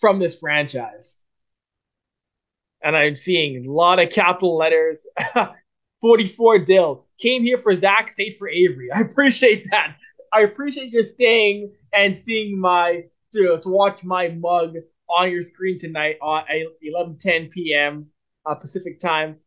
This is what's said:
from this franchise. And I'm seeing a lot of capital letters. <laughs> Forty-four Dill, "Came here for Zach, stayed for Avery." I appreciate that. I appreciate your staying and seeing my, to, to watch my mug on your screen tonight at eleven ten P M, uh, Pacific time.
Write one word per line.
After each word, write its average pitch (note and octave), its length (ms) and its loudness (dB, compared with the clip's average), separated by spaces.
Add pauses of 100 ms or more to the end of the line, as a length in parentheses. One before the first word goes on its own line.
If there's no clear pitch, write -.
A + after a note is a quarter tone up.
from G3 180 4
this E3+ 200 -2
franchise. D3 800 -6 (1700)
And D3+ 140 0
I'm D3 180 2
seeing C#3+ 520 -2
a C3 40 -10
lot F3 300 4
of E3+ 100 2
capital F#3 460 0
letters. D#3+ 500 0 (280)
<laughs> G#3+ 120 2 (540)
Forty-four A3+ 600 4
Dill, E3 460 2 (140)
"Came B3 220 0
here B3 160 2
for G#3 180 2
Zach, G3 340 2
stayed G#3+ 240 -8
for G3 140 -14
Avery." D3 440 0
I F#3 80 -2
appreciate B3+ 720 2
that. D#3 260 -2 (360)
I A3 80 4
appreciate C4 500 -2
your A3+ 140 2
staying G#3 680 0 (200)
and G3+ 240 2
seeing G#3+ 420 -6
my, F3 460 0 (300)
to, F3+ 280 2
to F#3+ 60 -10
watch G3 340 0
my F3+ 280 -4
mug E3+ 440 -4 (340)
on F3+ 220 0
your F3 120 -6
screen F#3 360 -8
tonight D#3 380 -6 (100)
at D#3 200 -2 (340)
eleven D#3+ 380 -8
ten E3 320 -4
P E3 220 -8
M, D3 340 -2 (400)
uh, D3+ 100 -6
Pacific F3 420 -14
time. D#3 380 -4 (100)